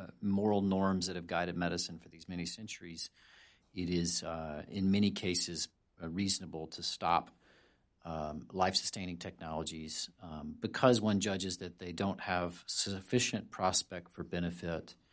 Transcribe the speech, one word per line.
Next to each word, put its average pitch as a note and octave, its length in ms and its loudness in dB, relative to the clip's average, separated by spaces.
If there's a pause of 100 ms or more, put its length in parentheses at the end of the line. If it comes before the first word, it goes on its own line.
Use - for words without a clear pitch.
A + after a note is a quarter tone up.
(200)
moral G2+ 400 4
norms F#2+ 460 4
that F#2 100 -4
have F2 100 -6
guided E2+ 300 0
medicine F2 420 -2
for - 120 -20
these E2 180 -16
many F2 160 -4
centuries, F2 640 -8 (640)
it F2+ 140 -2
is, F2 340 2
uh, D#2+ 460 -6
in G2 220 2
many G2+ 200 6
cases, F2 580 -2 (340)
uh, E2 60 -6
reasonable E2 580 -2
to E2 160 -12
stop, - 480 2 (760)
um, D#2 480 -6
life-sustaining F#2 640 0
technologies, D#2+ 960 -6 (120)
um, D#2 380 -8
because A#2+ 400 6
one G#2 200 4
judges F#2+ 380 0
that F2+ 200 -8
they F2+ 140 -6
don't F#2+ 280 0
have F2 460 0
sufficient G2+ 840 0
prospect F#2 600 0
for F2 100 -10
benefit E2+ 720 -4 (180)